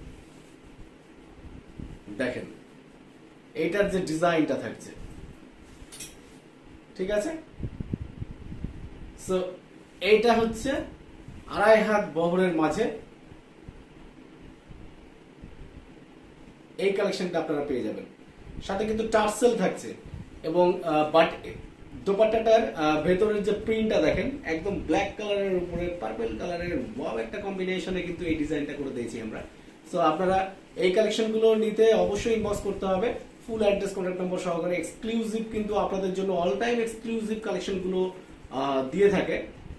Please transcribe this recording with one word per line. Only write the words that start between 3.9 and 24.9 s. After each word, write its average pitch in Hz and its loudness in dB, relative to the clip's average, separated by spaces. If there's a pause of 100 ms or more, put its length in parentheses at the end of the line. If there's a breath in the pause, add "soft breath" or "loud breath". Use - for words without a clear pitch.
যে 185 0
ডিজাইনটা 160 2
থাকছে, - -8 (2000)
ঠিক 185 -4
আছে? 208 0 (2000)
So, 185 2 (600)
এইটা 214 6
হচ্ছে 226 0 (800)
আড়াই 208 8
হাত 202 2
বহরের 175 4
মাঝে 160 2 (4000)
এই 196 2
কালেকশনটা 190 0
আপনারা 151 -2
পেয়ে 120 -2
যাবেন। 95 -6 (580)
সাথে 196 -2
কিন্তু 214 -2
টার্সেল 214 4
থাকছে 170 -2 (480)
এবং, 175 4
আহ, 151 2
but - 4 (560)
দোপাট্টাটার, 220 4
আহ, 151 2
ভেতরের 202 4
যে 196 0
প্রিন্টটা 220 2
দেখেন, - 2 (140)
একদম 160 -2
ব্ল্যাক 202 2